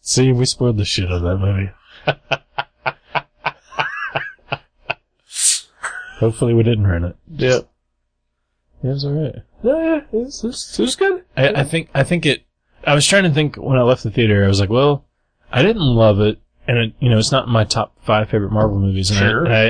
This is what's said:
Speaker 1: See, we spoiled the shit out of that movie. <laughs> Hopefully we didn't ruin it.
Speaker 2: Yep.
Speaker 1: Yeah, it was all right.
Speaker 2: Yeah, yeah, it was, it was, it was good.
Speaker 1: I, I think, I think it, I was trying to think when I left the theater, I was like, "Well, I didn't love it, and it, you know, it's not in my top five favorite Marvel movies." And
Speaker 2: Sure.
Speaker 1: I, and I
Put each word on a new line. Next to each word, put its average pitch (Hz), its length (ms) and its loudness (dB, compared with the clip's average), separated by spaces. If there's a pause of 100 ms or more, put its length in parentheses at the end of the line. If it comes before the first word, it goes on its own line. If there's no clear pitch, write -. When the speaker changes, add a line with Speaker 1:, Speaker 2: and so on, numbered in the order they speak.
Speaker 1:
See, 131 320 2
we 123 140 0
spoiled 123 320 -2
the 101 60 0
shit 92 260 -4
out - 20 -2
of 87 100 -2
that 87 160 -2
movie. 98 320 -2 (360)
<laughs> - 100 -2 (4000)
Hopefully 117 360 0
we 117 80 4
didn't 110 240 2
ruin 85 180 0
it. 87 120 -8 (120)
Speaker 2:
Yep. 127 400 -2 (1120)
Speaker 1:
Yeah, 127 80 -4
it - 40 -4
was 139 100 -6
all 143 80 -4
right. 151 220 -4 (280)
Speaker 2:
Yeah, 302 200 0
yeah, 320 140 0
it - 160 -10
was, 240 320 -6
it - 20 -6
was, - 320 -10
it 202 40 0
was 247 140 -2
good. 381 280 0 (120)
Speaker 1:
I, 135 120 2 (120)
I 139 40 -2
think, 160 300 -6
I 139 100 0
think 175 200 -2
it, 135 200 -2 (420)
I 147 80 4
was 147 120 2
trying 196 180 4
to 170 60 2
think 147 260 0
when 135 220 0
I 123 40 4
left 120 200 2
the 110 80 -6
theater, 104 340 2
I 98 40 4
was 98 120 2
like, 98 100 0
"Well, 139 340 2 (460)
I - 120 0
didn't 208 200 2
love 113 380 4
it, 107 180 0 (300)
and 120 100 0
it, 113 220 -2
you 120 100 2
know, 113 80 4
it's 110 140 0
not 135 160 0
in 123 40 -2
my 113 120 2
top - 400 -4
five 107 260 0
favorite 104 220 -2
Marvel 104 260 0
movies." 95 320 0
And 104 80 0
Speaker 2:
Sure. 113 280 2
Speaker 1:
I, - 40 0
and 117 40 2
I 110 160 4